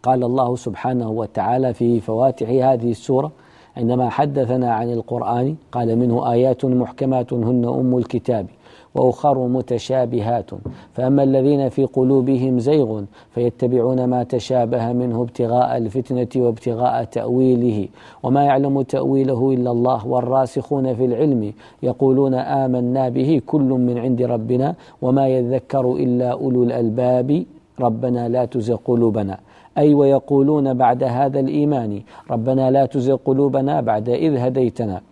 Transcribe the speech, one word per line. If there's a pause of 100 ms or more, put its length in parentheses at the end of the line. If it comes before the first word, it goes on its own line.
قال
الله
سبحانه
وتعالى
في
فواتح
هذه
السورة (460)
عندما
حدثنا
عن
القرآن (160)
قال:
"منه
آيات
محكمات
هن
أم
الكتاب (500)
وأخر
متشابهات، (440)
فأما
الذين
في
قلوبهم
زيغ (260)
فيتبعون
ما
تشابه
منه
ابتغاء
الفتنة
وابتغاء
تأويله، (360)
وما
يعلم
تأويله
إلا
الله،
والراسخون
في
العلم (300)
يقولون
آمنا
به
كل
من
عند
ربنا (260)
وما
يذكر
إلا
أولو
الألباب (340)
ربنا
لا
تزغ
قلوبنا". (400)
أي
ويقولون
بعد
هذا
الإيمان: (300)
"ربنا
لا
تزغ
قلوبنا
بعد
إذ
هديتنا (100)